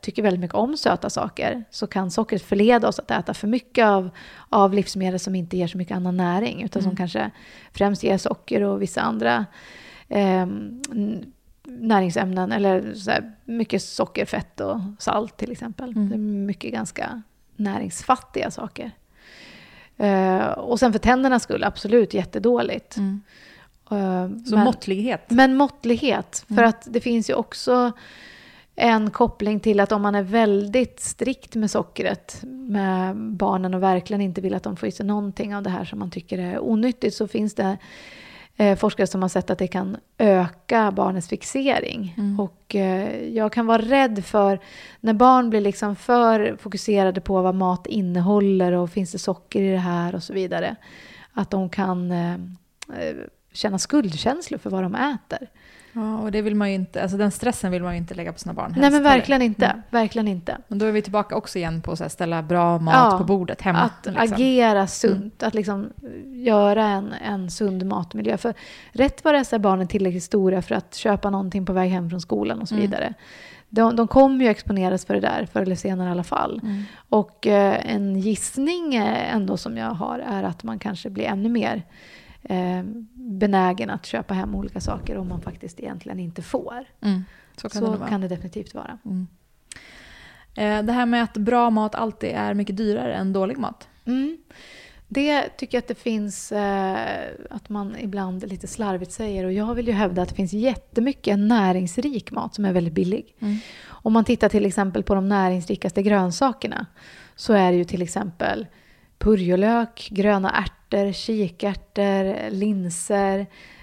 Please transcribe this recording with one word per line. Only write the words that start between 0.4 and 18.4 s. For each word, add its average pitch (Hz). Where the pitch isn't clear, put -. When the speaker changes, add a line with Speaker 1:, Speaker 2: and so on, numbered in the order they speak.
Speaker 1:
mycket 175
om 202
söta 196
saker, -
så -
kan 190
sockret 220
förleda 220
oss 202
att -
äta 214
för -
mycket 240
av, 190
av 196
livsmedel 185
som 190
inte 180
ger 180
så 170
mycket 180
annan 180
näring, 180
utan 202
som 185
Speaker 2:
Mm. 190
Speaker 1:
kanske 208
främst 202
ger 190
socker -
och 196
vissa -
andra, 226
ehm, 202
n-, 208
näringsämnen, 190
eller 202
så 190
här, 220
mycket 226
socker, -
fett -
och 202
salt 214
till -
exempel. 240
Speaker 2:
Mm. 208
Speaker 1:
Det 208
är 214
mycket 208
ganska -
näringsfattiga 208